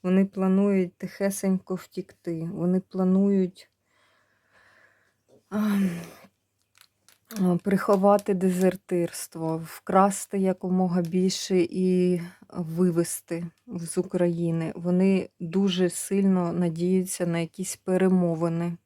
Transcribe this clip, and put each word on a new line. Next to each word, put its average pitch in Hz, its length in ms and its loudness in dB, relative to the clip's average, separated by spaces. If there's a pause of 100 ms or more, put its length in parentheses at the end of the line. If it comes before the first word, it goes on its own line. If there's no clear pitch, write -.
Вони 190 220 4
планують 190 720 0
тихесенько 190 760 -4
втікти. 170 760 -10
Вони 180 260 0
планують, 185 880 0 (1800)
ам, 202 400 0 (1500)
а, 180 240 2
приховати 202 720 2
дезертирство, 180 1300 -2
вкрасти 196 760 0
якомога 185 600 0
більше 180 680 0
і 180 520 2 (280)
вивезти 170 960 -2 (220)
з 175 300 -8
України. 170 760 -2
Вони 180 540 2 (100)
дуже 180 500 0
сильно 185 640 0
надіються 180 720 0
на 170 140 -2
якісь 170 360 -6
перемовини 175 1120 0